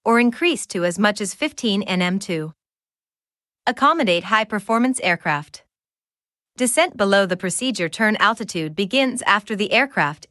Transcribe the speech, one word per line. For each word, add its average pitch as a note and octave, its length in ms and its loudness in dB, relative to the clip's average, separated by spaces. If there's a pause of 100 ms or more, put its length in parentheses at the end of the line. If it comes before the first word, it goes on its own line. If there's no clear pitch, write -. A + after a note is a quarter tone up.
or A#3 160 4
increased A#3+ 520 0
to F3 120 -4
as F3 140 0
much G#3 240 0
as G3 140 -6
fifteen A#3+ 480 -2
N F3+ 180 -2
M F3+ 160 0
to D#3+ 360 -6 (1120)
accommodate B3+ 560 2
high-performance A3 800 0
aircraft. D#3+ 640 -2 (920)
Descent C#4+ 400 2
below G3 300 4
the F3+ 100 -4
procedure F#3+ 500 -4
turn G#3+ 280 0
altitude F#3+ 600 -2
begins B3 520 -2
after G#3 280 0
the G3+ 160 -4
aircraft F#3 600 -2